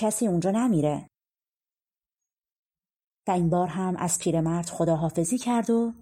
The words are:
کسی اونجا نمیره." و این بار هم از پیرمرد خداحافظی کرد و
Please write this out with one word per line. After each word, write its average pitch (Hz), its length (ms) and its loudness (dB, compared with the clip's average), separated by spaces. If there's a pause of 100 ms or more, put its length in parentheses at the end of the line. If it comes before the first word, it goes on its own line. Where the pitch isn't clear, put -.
کسی 220 220 0
اونجا 175 240 0
نمیره." 180 600 0 (2250)
و 208 40 0
این 180 200 4
بار 180 180 2
هم 180 280 -2
از 170 220 -2
پیرمرد 165 480 0
خداحافظی 165 720 0
کرد 240 320 -2
و 233 320 0